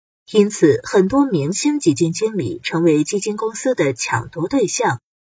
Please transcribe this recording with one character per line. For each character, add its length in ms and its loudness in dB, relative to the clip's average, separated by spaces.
因 180 4
此， 340 4
很 260 2
多 160 4
明 260 -2
星 280 0
基 140 2
金 200 0
经 240 -4
理 260 -4
成 200 -2
为 200 4
基 160 -4
金 160 -6
公 180 -6
司 220 -2
的 180 0
抢 360 -6
夺 180 -6
对 180 0
象。 360 -2